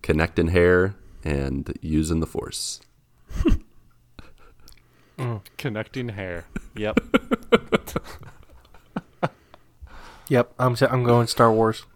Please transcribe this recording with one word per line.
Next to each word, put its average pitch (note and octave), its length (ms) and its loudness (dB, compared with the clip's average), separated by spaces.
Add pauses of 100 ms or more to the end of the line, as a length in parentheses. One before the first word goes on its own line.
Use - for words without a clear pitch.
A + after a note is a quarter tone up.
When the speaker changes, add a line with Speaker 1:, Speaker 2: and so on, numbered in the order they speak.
Speaker 1:
Connecting E2 460 0
hair F2+ 480 4 (280)
and C#2 560 -4
using D#2+ 400 0
the D#2+ 60 -2
Force. - 540 -10 (640)
<laughs> - 80 4 (1700)
Speaker 2:
Mm. A#2+ 220 -6 (160)
Speaker 3:
Connecting A#2+ 540 -8
hair. F#2 340 -10 (300)
Yep. G#2+ 240 -2 (520)
<laughs> - 460 -2 (2250)
Speaker 2:
Yep, A#2+ 300 0
I'm B2+ 160 2
sa-, C3 160 2
I'm B2+ 140 0
going A#2+ 240 4
Star A#2 240 4
Wars. A2 320 2 (120)